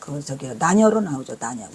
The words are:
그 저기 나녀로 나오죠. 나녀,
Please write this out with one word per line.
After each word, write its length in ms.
그 240
저기 240
나녀로 440
나오죠. 360
나녀, 360